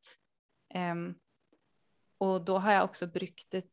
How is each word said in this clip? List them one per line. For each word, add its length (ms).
Ehm, 400
och 260
då 140
har 140
jag 120
också 220
brukt 440
det 220